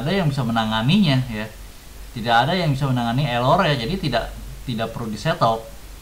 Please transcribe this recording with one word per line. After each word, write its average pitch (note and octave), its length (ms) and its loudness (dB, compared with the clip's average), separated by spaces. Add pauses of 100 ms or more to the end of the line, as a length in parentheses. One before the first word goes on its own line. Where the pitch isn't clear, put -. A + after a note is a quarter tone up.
ada D3 80 -2
yang F#3+ 160 2
bisa C3+ 160 0
menanganinya A#2+ 880 4
ya. G#2+ 160 -6 (640)
Tidak A#2 240 0
ada C3+ 200 4
yang E3 200 2
bisa C3+ 160 0
menangani B2 360 2
error B2 360 4
ya, D3+ 160 2
jadi A#2+ 200 -2
tidak, A#2+ 360 -2 (320)
tidak A2+ 240 -4
perlu A2 240 -8
disettle. A#2 480 0 (400)